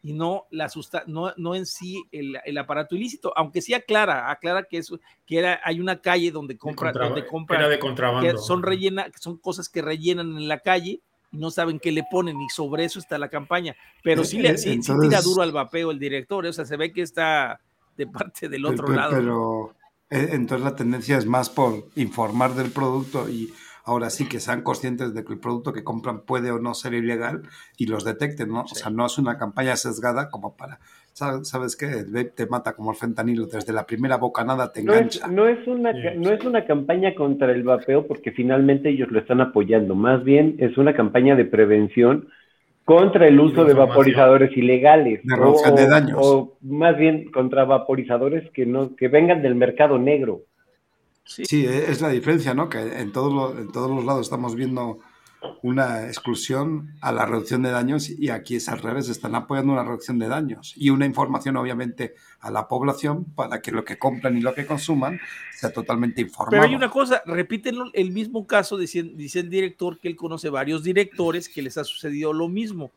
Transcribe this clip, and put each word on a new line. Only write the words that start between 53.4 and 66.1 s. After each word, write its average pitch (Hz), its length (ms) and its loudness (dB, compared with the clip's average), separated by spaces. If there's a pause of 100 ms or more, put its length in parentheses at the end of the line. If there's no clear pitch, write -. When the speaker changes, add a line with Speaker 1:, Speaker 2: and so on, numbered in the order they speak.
Speaker 3:
en 104 100 -12
todos 127 200 -4
los 131 140 -4
lados 135 180 -2
estamos 120 340 -6
viendo 123 420 -6 (640)
una 123 440 -2
exclusión 135 840 -6 (100)
a 127 120 -4
la 110 120 0
reducción 117 380 -2
de 127 80 0
daños 131 400 -2
y 143 180 -4
aquí 120 280 -6
es - 120 -6
al 117 120 -6
revés, 123 280 -6
están 117 260 -8
apoyando 135 380 -2
una 127 100 0
reducción 120 360 -6
de 113 100 -2
daños 131 480 -6
y 139 140 2
una 135 160 2
información 135 500 -2
obviamente 123 580 -6 (260)
a 107 100 -12
la 107 180 -6
población 143 560 -2
para 120 380 -8
que 113 100 -10
lo 110 100 -4
que - 160 -12
compran 127 380 -2
y 117 60 -2
lo 127 100 -2
que 139 140 -8
consuman 151 520 -4 (360)
sea - 180 -6
totalmente 120 480 -2